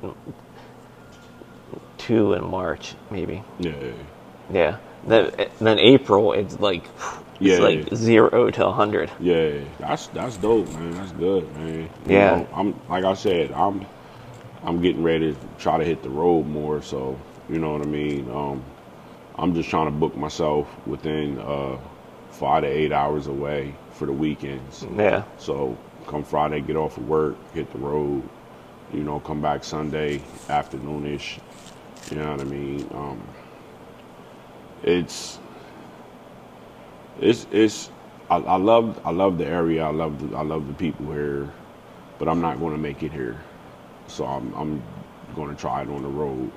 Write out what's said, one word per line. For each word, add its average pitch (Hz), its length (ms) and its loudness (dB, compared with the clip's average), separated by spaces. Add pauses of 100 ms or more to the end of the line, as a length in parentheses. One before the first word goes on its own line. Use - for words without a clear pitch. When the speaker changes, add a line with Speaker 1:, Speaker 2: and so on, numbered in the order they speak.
Speaker 1:
in, - 120 -10 (1800)
two 110 360 4
in - 160 -2
March, 87 460 -4 (160)
maybe. 92 320 -6 (160)
Speaker 2:
Yeah. 85 140 -2 (800)
Speaker 1:
Yeah. 90 260 4 (280)
Then, 110 260 6 (280)
then 110 200 6
April, 110 540 8
it's 95 260 -2
like, 95 260 0 (540)
it's - 0 -
Speaker 2:
Yeah, 92 200 6
Speaker 1:
like 80 320 4
Speaker 2:
yeah. 104 40 -2
Speaker 1:
zero 113 540 8
to 95 160 2
a 95 60 4
hundred. 104 480 2
Speaker 2:
Yeah, 87 400 2 (200)
that's, - 280 -4
that's 113 300 -6
dope, 104 360 4
man. 82 200 -6
That's 92 180 -10
good, 85 460 0
man. 80 320 -6 (180)
You 92 80 6
Speaker 1:
Yeah. 98 220 10
Speaker 2:
know, 85 160 -2
I'm, 98 200 0 (160)
like 92 140 0
I 95 100 4
said, 90 380 0
I'm, 98 340 0 (800)
I'm 85 180 0
getting 85 220 2
ready 80 300 2
to 67 60 -12 (200)
try 82 180 2
to 80 60 2
hit 76 180 0
the 64 80 -8
road 78 380 2
more. 76 340 -4
So, 65 380 -6 (300)
you 80 100 -2
know 78 140 -2
what 73 80 -4
I 73 40 -4
mean? 73 480 -2
Um, 69 300 -6 (760)
I'm 90 160 2
just 82 160 -2
trying 80 160 2
to 76 60 0
book 76 260 0
myself 73 500 0 (200)
within, 73 520 -4
uh, 67 380 -4 (540)
five 73 320 2
to 73 60 0
eight 73 220 0
hours 71 360 0
away 71 480 -4 (160)
for - 140 -8
the 71 80 -2
weekends. 69 720 -4 (100)
Speaker 1:
Yeah. 104 280 4 (140)
Speaker 2:
So 69 400 -4 (300)
come 73 160 -4
Friday, 73 380 0
get 73 160 -4
off 78 200 -2
of 58 100 -8
work, 78 280 2 (180)
hit 76 180 -6
the - 80 -12
road, 71 440 -2 (720)
you 76 100 -4
know, 73 160 -4
come 76 220 -6
back 73 220 -2
Sunday 76 560 -4 (280)
afternoonish. 71 920 -6 (720)
You 78 60 -8
know 76 140 -4
what 69 100 -6
I 67 40 -6
mean? 69 480 -6
Um, 69 280 -10 (1600)
it's, - 560 0 (1800)
it's, - 320 2
it's, 107 380 2 (400)
I, 87 80 4
I 87 200 0
love, 113 480 4
I 85 60 -2
love 90 260 2
the 80 80 -2
area. 82 400 0
I 76 60 -2
love 78 400 -4
the, - 60 -8
I 73 60 -4
love 78 240 -4
the 71 60 -8
people 76 380 -4
here, 71 400 -4 (680)
but 76 80 -2
I'm 85 140 2
not 80 180 -2
gonna 78 180 -2
make 73 260 -6
it 73 80 -4
here. 64 280 -6 (680)
So - 180 -8
I'm, 64 280 -6
I'm 76 280 -4 (540)
gonna 73 200 -8
try 69 260 -4
it 65 80 -8
on 71 140 -8
the 69 60 -6
road. 67 480 -4